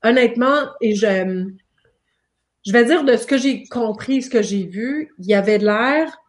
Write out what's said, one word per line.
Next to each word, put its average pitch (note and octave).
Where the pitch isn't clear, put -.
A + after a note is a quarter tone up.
honnêtement, B3+
et G#3+
je, F#3
je G3
vais A#3+
dire D4+
de B3
ce A3+
que C#4
j'ai B3
compris, A#3+
ce B3+
que A3+
j'ai G3
vu, A#3+
il F#3
avait G3+
l'air B3